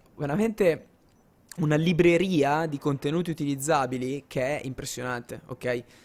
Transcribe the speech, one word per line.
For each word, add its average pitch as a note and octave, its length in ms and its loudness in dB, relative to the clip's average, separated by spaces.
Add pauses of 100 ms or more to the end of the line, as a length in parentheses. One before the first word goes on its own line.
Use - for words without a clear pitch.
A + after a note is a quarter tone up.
(160)
veramente F3 720 0 (720)
una D3+ 180 2
libreria E3 920 4
di C#3+ 100 -6
contenuti D3 540 -2
utilizzabili C3+ 960 -2
che C#3 320 -4
è - 60 -10
impressionante, B2 840 -8
ok? B2 360 -4 (220)